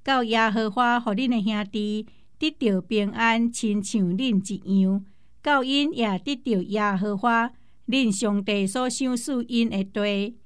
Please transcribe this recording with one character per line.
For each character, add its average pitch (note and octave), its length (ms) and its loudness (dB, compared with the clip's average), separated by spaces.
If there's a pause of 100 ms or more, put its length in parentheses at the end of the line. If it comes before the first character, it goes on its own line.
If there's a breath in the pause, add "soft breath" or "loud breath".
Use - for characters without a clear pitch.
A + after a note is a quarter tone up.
到 C4 220 0
耶 A3+ 260 2
和 A3 220 0
华 A#3+ 260 2
予 A#3+ 40 0
恁 A#3 260 0
的 A#3+ 160 0
兄 G#3 260 -2
弟 G#3+ 360 -4 (340 soft breath)
得 D#4 120 0
到 G3+ 300 0
平 G#3 280 -2
安， A3+ 420 2
亲 G#3 320 -2
像 F#3+ 320 0
恁 G3 380 0 (100)
一 F#3+ 180 4
样。 F#3+ 220 2 (380 loud breath)
到 C#4+ 220 2
因 C#4+ 280 0
也 G#3 280 0
得 C#4+ 160 -4
到 G#3+ 260 0
耶 G#3 340 0
和 G3+ 220 -2
华 A#3 340 0 (360 soft breath)
恁 B3 240 2
上 G3+ 340 0
帝 G3+ 220 0
所 B3+ 200 -2
赏 B3+ 300 -2
赐 B3 280 -4
因 A#3 260 0
的 G3 120 -2
地。 G#3 520 -2 (100)